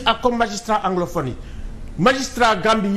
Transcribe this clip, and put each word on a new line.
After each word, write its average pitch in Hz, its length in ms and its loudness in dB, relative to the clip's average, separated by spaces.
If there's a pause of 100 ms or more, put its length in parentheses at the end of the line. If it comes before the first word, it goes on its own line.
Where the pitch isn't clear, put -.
ak 233 160 2
comme 240 160 2
magistrat 214 480 0
anglophone 175 440 0
yi. 117 80 -6 (640)
Magistrat 233 640 2
Gambie 214 340 2